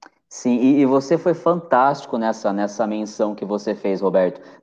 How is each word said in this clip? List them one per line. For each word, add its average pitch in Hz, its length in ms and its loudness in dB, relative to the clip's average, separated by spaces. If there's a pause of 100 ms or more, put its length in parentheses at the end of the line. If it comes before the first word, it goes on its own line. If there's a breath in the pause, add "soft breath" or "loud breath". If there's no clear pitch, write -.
(280)
Sim, 120 320 -2
e, 135 220 4
e 139 40 6
você 135 320 2
foi 165 160 0
fantástico 147 840 0
nessa, 110 340 -2
nessa 101 340 -2
menção 107 500 -4
que 101 100 -8
você 104 280 -4
fez, 98 280 -4
Roberto, 92 400 0 (220 loud breath)